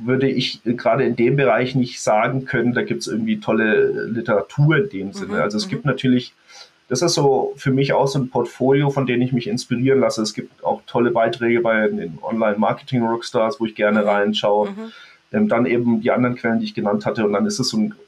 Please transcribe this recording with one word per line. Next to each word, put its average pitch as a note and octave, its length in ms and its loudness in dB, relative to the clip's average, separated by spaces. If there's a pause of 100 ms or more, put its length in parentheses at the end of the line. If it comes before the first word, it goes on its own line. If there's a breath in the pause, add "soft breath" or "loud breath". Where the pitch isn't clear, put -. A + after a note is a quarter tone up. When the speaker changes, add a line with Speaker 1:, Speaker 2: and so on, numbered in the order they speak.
Speaker 1:
würde C3 240 2
ich - 360 -4
gerade A#2+ 400 0
in A#2 100 0
dem B2 220 2
Bereich B2+ 380 2
nicht B2 260 -2
sagen B2+ 420 0
können, A#2+ 300 0
da A#2 80 0
gibt's - 260 -4
irgendwie A2 320 -2
tolle A2 680 0
Literatur A#2 720 0
in - 120 0
dem F#2+ 240 -8
Sinne. F#2+ 220 -8
Speaker 2:
Mhm, D#2 60 -2
Speaker 1:
Also G#2 160 -2
es G2+ 100 -4
Speaker 2:
mhm. - 20 -14
Speaker 1:
gibt - 160 -8
natürlich, B2+ 480 0 (560 loud breath)
das B2 120 -2
ist E3 120 0
so C3+ 420 2
für - 160 -2
mich C3+ 220 2
auch B2+ 140 2
so C#3 120 -2
ein B2 100 -2
Portfolio, C3+ 600 0
von C#3 160 -2
dem B2 160 0
ich B2+ 100 0
mich A#2 160 -2
inspirieren B2 540 0
lasse. A2+ 200 0
Es G#2+ 120 -4
gibt - 320 -12
auch - 220 -2
tolle A#2+ 240 0
Beiträge A#2 500 2
bei A2 260 2
den E2+ 340 -4
Online-Marketing-Rockstars, A2+ 1400 0
wo A2+ 40 0
ich G#2+ 100 -8
gerne G#2+ 260 2
Speaker 2:
Mhm. G#2 80 0
Speaker 1:
reinschaue. G#2 600 2
Speaker 2:
Mhm. A3 200 -12 (400 loud breath)
Speaker 1:
Ähm, G#2+ 160 2
dann A#2 180 2
eben A#2+ 360 2
die A2+ 100 2
anderen A#2+ 240 0
Quellen, A2+ 240 -2
die A2 60 -2
ich G#2+ 80 -8
genannt G#2 320 -2
hatte. A2 200 0
Und G2+ 80 0
dann G#2 120 2
ist G#2 140 -4
es B2 100 -2
so A2 80 -2
ein, G#2+ 160 0 (140)